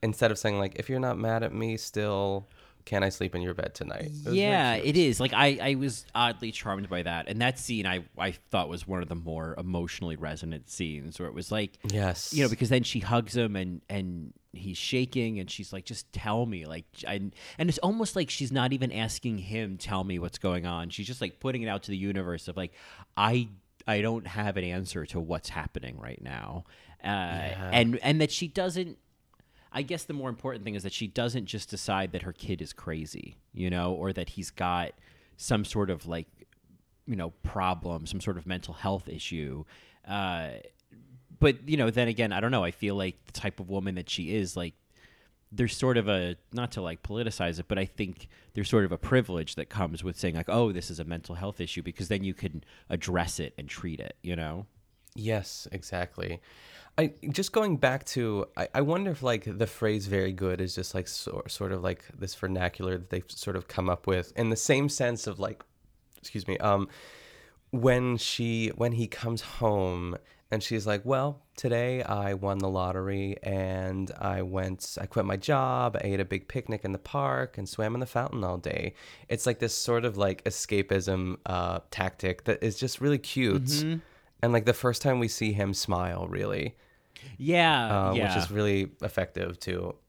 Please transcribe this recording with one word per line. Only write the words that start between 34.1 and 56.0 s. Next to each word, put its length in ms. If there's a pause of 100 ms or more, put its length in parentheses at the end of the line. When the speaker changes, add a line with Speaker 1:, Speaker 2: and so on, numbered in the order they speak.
Speaker 2:
that 160
he's 200
got 420 (440)
some 300
sort 240
of, 180
like, 180 (800)
you 100
know, 140 (120)
problem, 640
some 160
sort 160
of 80
mental 260
health 380
issue. 540 (440)
Uh, 440 (840)
but, 300
you 80
know, 140
then 180
again, 240
I 80
don't 100
know. 140
I 80
feel 240
like 300
the 60
type 280
of 80
woman 280
that 140
she 240
is, 220
like, 180 (800)
there's 240
sort 200
of 120
a, 280 (160)
not 200
to, 100
like, 200
politicize 580
it, 80
but 100
I 60
think 420 (280)
there's 160
sort 160
of 40
a 80
privilege 560
that 140
comes 340
with 160
saying, 160
like, 140
"Oh, 240
this 180
is 80
a 60
mental 320
health 240
issue," 220
because 260
then 160
you 100
can 300 (260)
address 480
it 180
and 120
treat 320
it, 220
you 120
know? 320 (480)
Speaker 1:
Yes, 560
exactly. 680 (580)